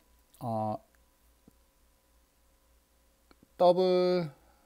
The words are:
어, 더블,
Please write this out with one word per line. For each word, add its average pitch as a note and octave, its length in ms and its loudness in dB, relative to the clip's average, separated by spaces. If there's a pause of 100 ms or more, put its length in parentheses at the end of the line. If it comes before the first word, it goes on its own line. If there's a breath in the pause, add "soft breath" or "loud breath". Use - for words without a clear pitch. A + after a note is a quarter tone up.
(400)
어, A2 380 -6 (2750)
더블, F3+ 720 2 (340 soft breath)